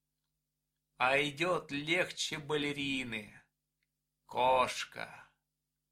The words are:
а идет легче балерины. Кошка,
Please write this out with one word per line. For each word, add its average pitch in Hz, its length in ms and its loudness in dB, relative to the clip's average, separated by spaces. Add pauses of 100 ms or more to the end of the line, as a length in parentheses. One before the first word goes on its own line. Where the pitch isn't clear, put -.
(960)
а 135 240 4
идет 160 500 0
легче 156 680 -2
балерины. 139 1000 -4 (840)
Кошка, - 1040 0 (640)